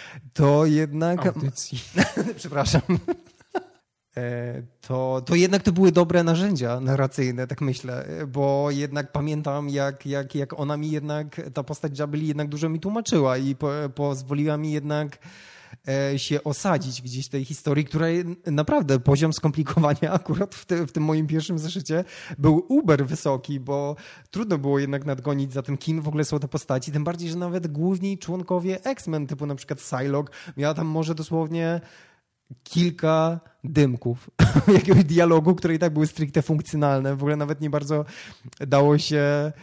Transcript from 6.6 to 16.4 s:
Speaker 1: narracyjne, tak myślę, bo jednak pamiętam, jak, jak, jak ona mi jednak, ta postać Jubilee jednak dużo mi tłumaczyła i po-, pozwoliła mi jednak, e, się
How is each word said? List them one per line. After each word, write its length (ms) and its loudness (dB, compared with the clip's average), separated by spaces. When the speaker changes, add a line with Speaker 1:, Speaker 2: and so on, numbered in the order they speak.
Speaker 1:
narracyjne, 680 0
tak 140 -6
myślę, 460 -4
bo 420 0
jednak 420 -4
pamiętam, 560 -4
jak, 380 -4
jak, 280 -4
jak 260 -6
ona 160 -2
mi 140 -4
jednak, 500 -6
ta 80 -4
postać 360 -8
Jubilee 300 -4
jednak 200 -4
dużo 200 -4
mi 120 -4
tłumaczyła 580 0
i 160 -2
po-, 160 -2
pozwoliła 640 -2
mi 160 -4
jednak, 460 -4
e, 300 0
się 260 -2